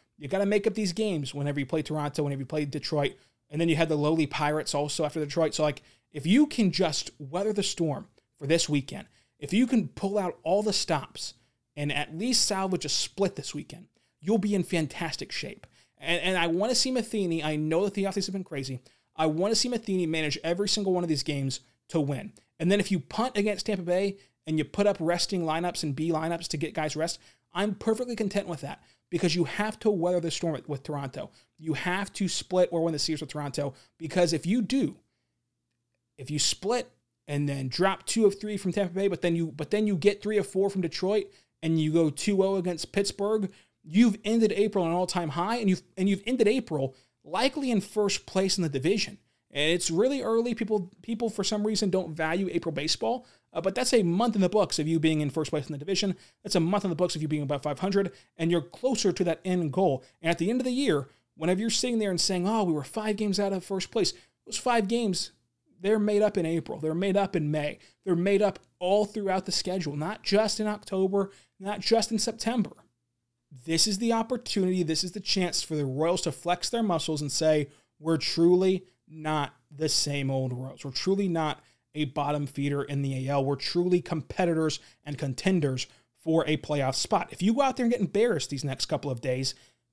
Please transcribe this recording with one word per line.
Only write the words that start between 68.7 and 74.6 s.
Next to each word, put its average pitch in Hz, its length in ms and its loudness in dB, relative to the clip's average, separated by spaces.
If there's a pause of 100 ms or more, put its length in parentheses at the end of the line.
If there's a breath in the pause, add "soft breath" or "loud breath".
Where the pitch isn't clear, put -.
all 202 260 4
throughout 196 400 -2
the 196 80 -2
schedule, 180 420 -2
not 165 260 -6
just 208 380 2
in 214 80 -2
October, 196 640 0 (280 loud breath)
not 202 200 -6
just 226 320 2
in 220 80 0
September. 226 520 -2 (920)
This 165 240 2
is 202 120 -2
the 226 120 2
opportunity. 226 720 0